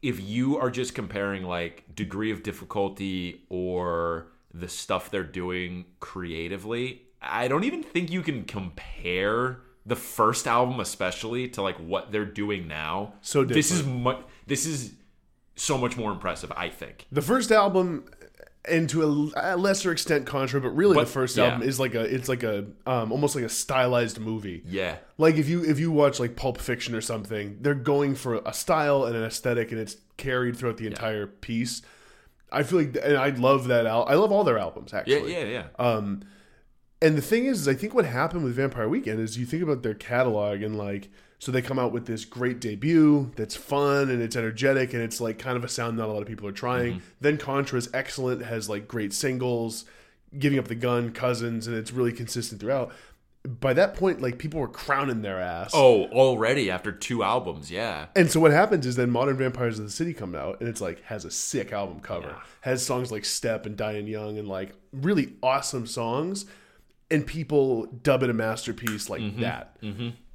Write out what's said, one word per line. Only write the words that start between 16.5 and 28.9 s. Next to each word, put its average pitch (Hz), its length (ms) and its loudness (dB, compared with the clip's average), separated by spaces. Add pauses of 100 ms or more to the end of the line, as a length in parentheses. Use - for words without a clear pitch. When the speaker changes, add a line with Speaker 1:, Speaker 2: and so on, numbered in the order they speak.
Speaker 1:
I 87 120 -4
think. - 440 -14
Speaker 2:
The 143 100 0
first 226 280 2
album, 185 540 4 (640)
and 165 220 4
to 160 120 2
a 156 40 4
l-, 147 300 2
a 185 200 -2
lesser 190 340 2
extent 156 360 0
Contra, 135 340 0
but 127 100 0
really 185 240 6
Speaker 1:
But, 147 120 6
Speaker 2:
the - 60 -8
first 127 240 0
Speaker 1:
yeah. 123 100 4
Speaker 2:
album 120 200 2
is 131 140 0
like 127 140 0
a, 113 80 2
it's 123 260 -2
like 123 140 0
a, 104 240 -2 (200)
um, 120 240 0
almost 139 240 2
like 131 100 -2
a 113 40 -4
stylized 123 720 2
movie. 107 460 -6
Speaker 1:
Yeah. 90 300 -2 (220)
Speaker 2:
Like, 156 180 8
if 147 120 2
you, 170 160 0
if 151 160 2
you 165 100 2
watch, 143 300 4
like, 120 160 -2
Pulp 127 220 -2
Fiction 120 360 -4
or 110 60 -2
something, 104 600 -6
they're 143 120 4
going 143 400 2
for 127 220 -4
a - 160 -4
style 147 540 2